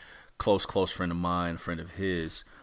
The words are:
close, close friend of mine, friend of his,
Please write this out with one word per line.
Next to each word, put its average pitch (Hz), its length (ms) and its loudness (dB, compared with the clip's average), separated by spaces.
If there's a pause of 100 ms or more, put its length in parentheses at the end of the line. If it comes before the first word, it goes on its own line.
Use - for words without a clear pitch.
(400)
close, 101 260 4
close 95 260 2
friend 87 200 0
of 85 80 0
mine, 87 380 0
friend 82 220 -6
of 85 120 -10
his, 90 520 -2 (180)